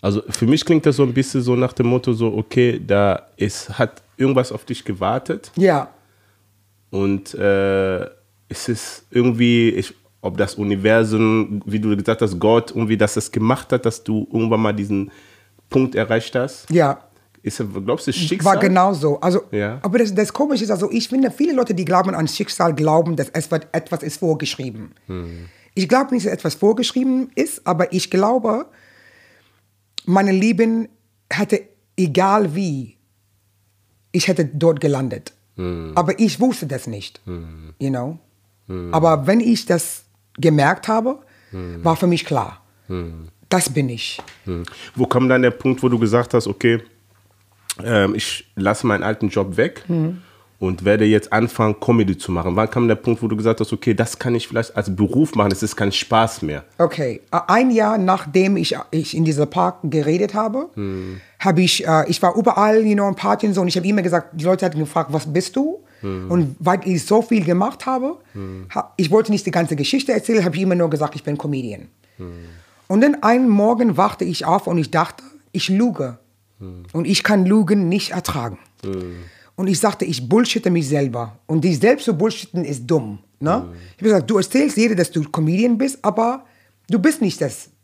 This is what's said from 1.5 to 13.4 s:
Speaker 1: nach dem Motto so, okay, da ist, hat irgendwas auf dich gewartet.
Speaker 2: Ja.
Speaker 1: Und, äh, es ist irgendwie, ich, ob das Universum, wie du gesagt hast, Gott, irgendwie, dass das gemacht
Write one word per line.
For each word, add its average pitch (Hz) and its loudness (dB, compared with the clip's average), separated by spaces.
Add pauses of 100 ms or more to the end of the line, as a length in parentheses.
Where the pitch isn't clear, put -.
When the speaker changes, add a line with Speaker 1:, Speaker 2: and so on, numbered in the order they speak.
Speaker 1:
nach 123 0
dem 123 2
Motto 123 2
so, 113 0
okay, 120 0
da 101 2 (100)
ist, - -6
hat - -2 (160)
irgendwas 131 2
auf 107 -12
dich - -10
gewartet. 104 -4
Speaker 2:
Ja. 165 0 (1000)
Speaker 1:
Und, 98 -2
äh, 98 0 (460)
es - -10
ist - -6
irgendwie, 120 4
ich, 98 -4 (280)
ob 95 -6
das 98 -2
Universum, 107 2
wie 107 -2
du 107 0
gesagt 104 0
hast, 95 -2
Gott, 113 4
irgendwie, 113 0
dass 104 2
das - -4
gemacht 113 0